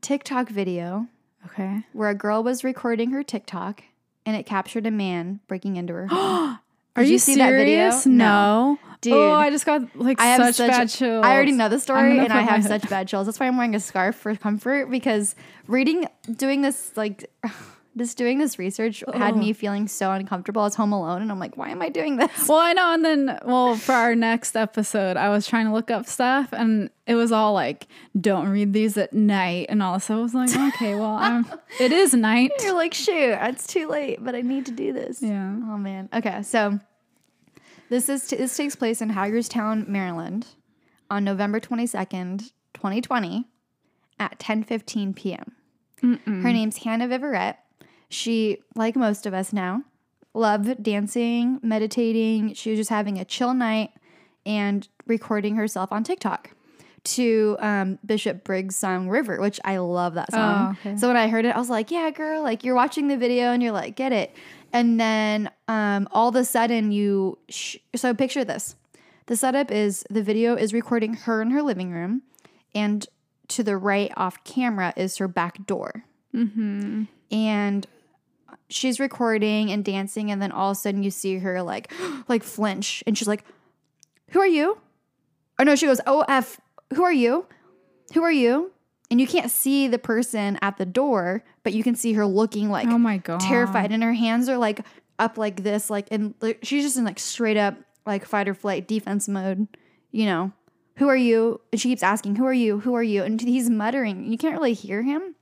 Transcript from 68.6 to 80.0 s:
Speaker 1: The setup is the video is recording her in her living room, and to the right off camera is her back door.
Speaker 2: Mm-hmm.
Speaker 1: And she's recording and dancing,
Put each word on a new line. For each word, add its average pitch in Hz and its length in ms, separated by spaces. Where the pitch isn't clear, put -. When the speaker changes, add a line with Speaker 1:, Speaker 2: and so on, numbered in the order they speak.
Speaker 1:
The 233 100
setup 262 360
is 208 380
the 214 120
video 220 340
is 208 160
recording 233 420
her 220 280
in 226 80
her 285 120
living 185 280
room, 180 320
and 208 320
to - 160
the 202 120
right 196 400
off - 280
camera 208 520
is 185 200
her 196 120
back 175 380
door. - 380
Speaker 2:
Mm-hmm. 214 720
Speaker 1:
And 208 540
she's 254 300
recording 214 720
and 208 140
dancing, 196 480